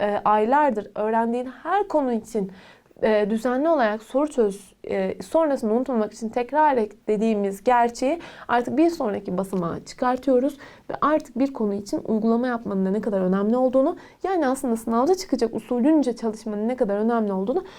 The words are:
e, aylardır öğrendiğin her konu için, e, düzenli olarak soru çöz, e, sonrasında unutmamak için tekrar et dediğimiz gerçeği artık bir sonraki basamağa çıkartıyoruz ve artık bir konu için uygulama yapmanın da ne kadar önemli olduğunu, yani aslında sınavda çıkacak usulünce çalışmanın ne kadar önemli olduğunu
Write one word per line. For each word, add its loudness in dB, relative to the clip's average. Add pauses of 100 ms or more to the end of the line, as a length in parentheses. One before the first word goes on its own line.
e, 0
aylardır 2
öğrendiğin -2 (140)
her -2
konu 0
için, -4 (500)
e, 2
düzenli 0
olarak 2
soru 0
çöz, -2 (160)
e, -2
sonrasında 0
unutmamak 0
için -8
tekrar 2
et -4
dediğimiz 0
gerçeği 2 (280)
artık 0
bir 6
sonraki -4
basamağa -4
çıkartıyoruz 0 (320)
ve -6
artık 0
bir 0
konu -2
için -6
uygulama 0
yapmanın -2
da 0
ne 0
kadar -2
önemli 2
olduğunu, 2 (260)
yani 0
aslında 0
sınavda 0
çıkacak -2
usulünce 2
çalışmanın -4
ne -2
kadar 0
önemli 0
olduğunu -2 (140)